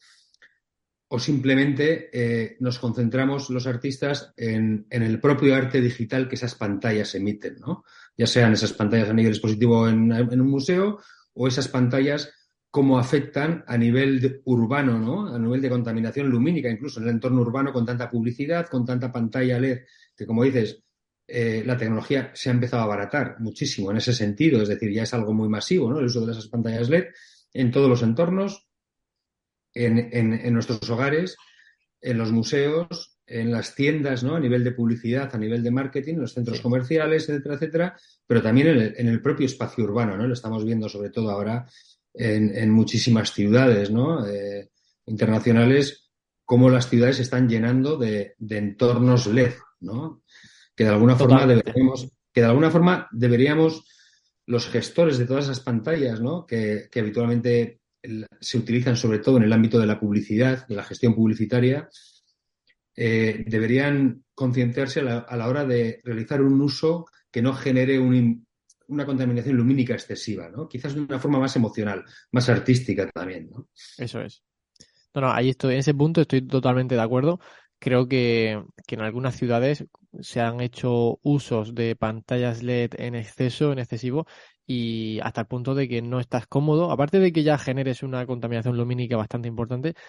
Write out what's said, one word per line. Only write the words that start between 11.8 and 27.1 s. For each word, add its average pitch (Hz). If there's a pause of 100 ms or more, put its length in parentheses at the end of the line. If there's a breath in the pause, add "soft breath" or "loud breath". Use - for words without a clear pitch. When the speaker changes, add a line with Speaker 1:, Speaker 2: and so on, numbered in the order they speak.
Speaker 1:
cómo 135
afectan 147
a 120
nivel 127
de, 131
urbano, 123
¿no? 156
A 123
nivel 120
de 135
contaminación 117
lumínica, 123
incluso 117
en 113
el 120
entorno 123
urbano, 135
con 117
tanta 120
publicidad, 139
con 123
tanta 123
pantalla 120
led, 127 (360 soft breath)
que 107
como 113
dices, 123 (460)
eh, 113
la 127
tecnología 117
se -
ha 123
empezado 123
a 110
abaratar 104
muchísimo 110
en 110
ese 120
sentido, 110
es 101
decir, 104
ya 113
es 113
algo 110
muy 107
masivo, 117
¿no? 156
El 127
uso 120
de 113
esas 110
pantallas 117
led 170 (480 soft breath)